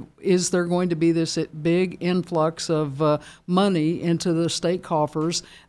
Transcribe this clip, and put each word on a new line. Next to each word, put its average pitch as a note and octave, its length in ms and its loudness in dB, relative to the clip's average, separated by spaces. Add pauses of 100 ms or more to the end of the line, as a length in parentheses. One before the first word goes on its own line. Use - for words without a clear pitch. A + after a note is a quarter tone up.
(200)
is F3+ 300 2
there F3+ 160 0
going F3+ 240 0
to E3+ 60 0
be E3 160 2
this E3 260 0 (240)
big F3 380 0
influx E3+ 720 0
of, D3+ 320 -2
uh, D3 160 2 (260)
money F3 560 2
into E3+ 320 0
the E3 160 0
state F3 320 -2
coffers D#3 640 -2 (260)